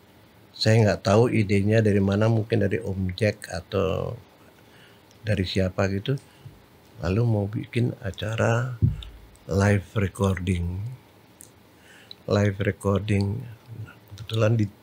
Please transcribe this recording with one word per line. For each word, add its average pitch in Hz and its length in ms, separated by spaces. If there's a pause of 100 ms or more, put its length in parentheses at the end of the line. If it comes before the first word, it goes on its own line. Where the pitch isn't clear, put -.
(520)
Saya 110 320
nggak 92 180
tahu 113 300
idenya 104 480
dari 104 200
mana, 98 280
mungkin 110 320
dari 98 180
Om 92 380
Jack - 320
atau 90 720 (1000)
dari 104 220
siapa 95 460
gitu. 98 300 (800)
Lalu 95 240
mau 107 240
bikin 117 520
acara 113 760 (720)
live 98 480
recording. 92 880 (1400)
Live 101 320
recording. 98 800 (720)
Kebetulan 110 420
di 107 140 (160)